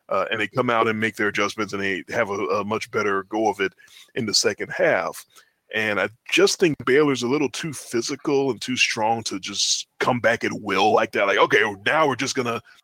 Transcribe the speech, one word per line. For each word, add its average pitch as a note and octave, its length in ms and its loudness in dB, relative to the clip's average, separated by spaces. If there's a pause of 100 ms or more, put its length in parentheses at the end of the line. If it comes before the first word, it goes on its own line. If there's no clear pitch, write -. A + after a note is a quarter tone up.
(100)
Uh, F#2+ 200 -2
and A#2 100 -4
they G#2+ 60 -2
come B2 220 -2
out A#2 200 2
and G#2+ 120 -2
make A2 160 -2
their G#2 120 0
adjustments, G2+ 440 -4
and G2 100 -4
they F#2+ 280 -4
have A2+ 180 -2
a, G2 60 -4
a G2+ 300 -2
much G#2 260 -6
better G2+ 340 -2
go G#2+ 240 -2
of G2 120 -2
it F#2+ 120 0 (420)
in A#2+ 120 -4
the G2 80 -4
second G#2 360 0
half. F#2+ 540 0 (500)
And G#2+ 240 0
I G2+ 120 0 (200)
just F#3+ 300 2
think D#3+ 240 2
Baylor's C3 380 2
a A#2+ 60 0
little C#3 220 0
too D#3 220 -8
physical C3+ 800 -2
and G#2 100 -4
too B2+ 160 -6
strong A2+ 480 0
to G2+ 160 -6
just - 480 -4 (120)
come B2 200 0
back A2+ 240 2
at G#2+ 80 0
will G2+ 420 2
like A2+ 180 2
that. G#2 140 0
Like, G2+ 120 2
"Okay, A#2+ 240 6 (220)
now D3 220 4
we're C3 100 0
just C3 180 -4
gonna A#2 260 -2 (240)